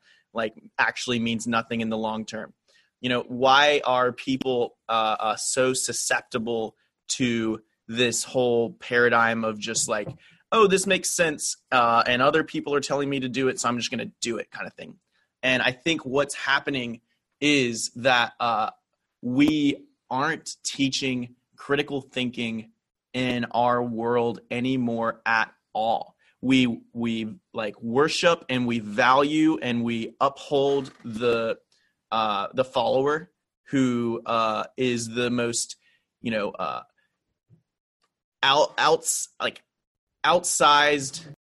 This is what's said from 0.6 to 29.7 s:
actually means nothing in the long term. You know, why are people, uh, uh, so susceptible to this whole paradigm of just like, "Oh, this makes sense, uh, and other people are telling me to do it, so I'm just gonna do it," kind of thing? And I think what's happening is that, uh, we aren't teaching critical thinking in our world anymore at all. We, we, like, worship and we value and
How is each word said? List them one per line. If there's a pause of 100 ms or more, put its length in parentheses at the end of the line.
actually
means
nothing
in
the
long
term. (480)
You
know,
why
are
people, (100)
uh,
uh,
so
susceptible (340)
to (260)
this
whole
paradigm
of
just
like, (420)
"Oh,
this
makes
sense, (140)
uh,
and
other
people
are
telling
me
to
do
it,
so
I'm
just
gonna (100)
do
it,"
kind
of
thing? (460)
And
I
think
what's
happening (380)
is
that,
uh, (500)
we (240)
aren't
teaching (200)
critical
thinking (420)
in
our
world (100)
anymore
at (200)
all. (260)
We, (120)
we, (180)
like,
worship
and
we
value
and